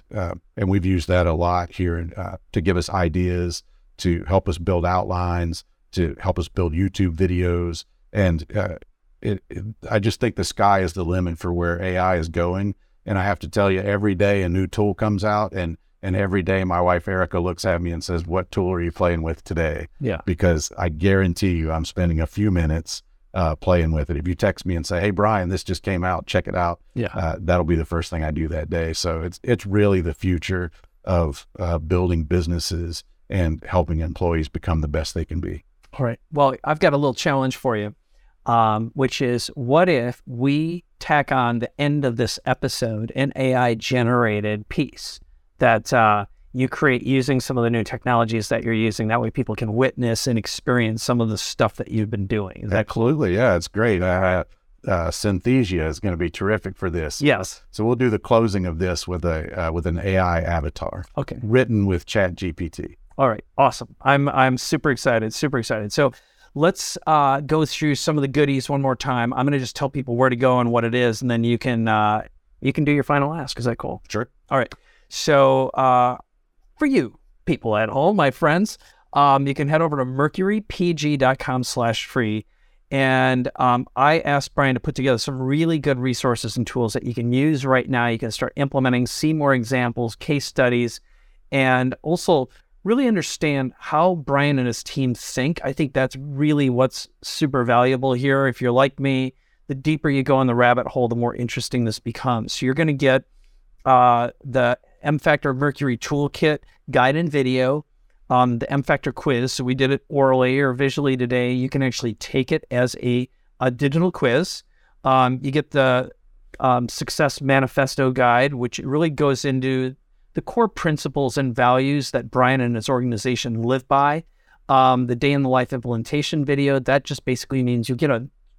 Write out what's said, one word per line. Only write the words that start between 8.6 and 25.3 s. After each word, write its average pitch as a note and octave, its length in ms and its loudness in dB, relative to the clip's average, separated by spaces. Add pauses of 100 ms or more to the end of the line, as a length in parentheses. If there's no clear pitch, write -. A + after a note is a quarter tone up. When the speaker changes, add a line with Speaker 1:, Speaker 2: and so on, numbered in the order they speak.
Speaker 1:
it, G2+ 280 -4
it, E2+ 140 -10 (280)
I A2 80 4
just G2+ 200 0
think A#2 160 0
the G2 80 -2
sky G2 380 2
is F2+ 120 -2
the F#2+ 100 -4
limit F2+ 340 -2
for F2 140 -4
where F2 300 -2
A F#2 160 -2
I F2+ 180 2
is E2 140 -2
going. F2+ 460 -2 (300)
And G#2 120 -2
I F#2 80 0
have G2+ 140 -2
to E2 100 -10
tell G2+ 200 2
you, F#2 120 0
every G2+ 340 0
day G2+ 280 2
a F2 60 0
new F#2 160 0
tool G#2 280 0
comes G#2 320 -2
out, G#2 260 0
and, F2 260 -6 (240)
and F#2+ 140 -2
every G2 260 0
day F#2 220 0
my F2+ 160 0
wife F2 280 2
Erica F#2 320 -2
looks F2 260 -4
at F2 160 0
me F2 100 -4
and E2 100 -6
says, E2+ 240 -4
"What F2 240 -4
tool F#2 220 -2
are F2+ 100 -2
you E2+ 120 -4
playing F2 300 0
with E2 200 -6
today?" E2 460 -4 (100)
Speaker 2:
Yeah. A2+ 240 -4
Speaker 1:
Because E2+ 540 0
I F2+ 100 -2
guarantee F2+ 720 2
you D#2+ 120 -2
I'm D#2+ 140 -2
spending E2 380 0
a D#2+ 40 0
few G#2 240 0
minutes, D#2+ 540 0 (300)
uh, D#2+ 240 0
playing F2 340 2
with D2+ 180 -2
it. E2 60 -4
If D2+ 100 -6
you F2 100 -2
text - 300 -2
me F#2 120 -2
and E2 80 -4
say, F2 160 -2
"Hey, G#2 100 2
Brian, G2+ 380 0